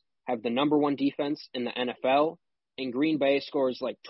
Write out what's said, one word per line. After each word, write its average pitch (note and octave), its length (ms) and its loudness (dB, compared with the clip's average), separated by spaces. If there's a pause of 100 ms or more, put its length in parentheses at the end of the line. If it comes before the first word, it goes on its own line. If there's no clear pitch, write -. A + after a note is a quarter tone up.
(240)
have A#2+ 180 -4
the A#2 80 -2
number D3 280 2
one C#3+ 180 2
defense C#3+ 560 -2
in B2 120 -4
the A#2+ 140 -6
N B2 120 -2
F - 120 -10
L, D3 360 2 (400)
and C3 140 -6
Green D3+ 260 0
Bay C#3 220 2
scores, C3 420 -2
like, A#2+ 160 -4 (120)